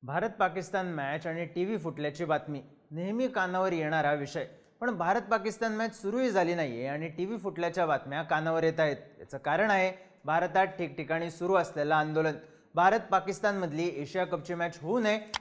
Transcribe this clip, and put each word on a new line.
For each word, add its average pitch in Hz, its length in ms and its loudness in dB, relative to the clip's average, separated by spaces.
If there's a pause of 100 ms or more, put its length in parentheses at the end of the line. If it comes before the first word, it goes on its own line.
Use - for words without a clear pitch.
भारत 160 260 0
पाकिस्तान 185 640 0
मॅच 151 340 -4
आणि 165 180 -4
टीव्ही 180 320 -2
फुटल्याची 151 480 -4
बातमी 151 360 -2 (300)
नेहमी 202 360 -2
कानावर 185 460 0
येणारा 156 400 2
विषय, 143 320 -4 (360)
पण 240 80 -2
भारत 190 320 2
पाकिस्तान 214 540 0
मॅच 220 260 -2
सुरूही 247 300 0
झाली 175 240 4
नाहीये 131 320 -2
आणि 151 200 -4
टीव्ही 180 300 -4
फुटल्याच्या 175 480 -2
बातम्या 143 380 0
कानावर 160 400 2
येत 160 160 2
आहेत. 151 180 2 (220)
याचं - 180 -12
कारण 170 340 2
आहे 190 200 4 (340)
भारतात 170 420 4 (100)
ठिकठिकाणी 160 540 -2
सुरू 175 240 0
असलेलं 156 400 2
आंदोलन. 156 380 2 (420)
भारत 190 240 6 (120)
पाकिस्तानमधली 185 840 0
एशिया 147 300 -2
कपची 170 280 -4
मॅच 170 280 -4
होऊ 185 180 0
नये 214 200 2 (220)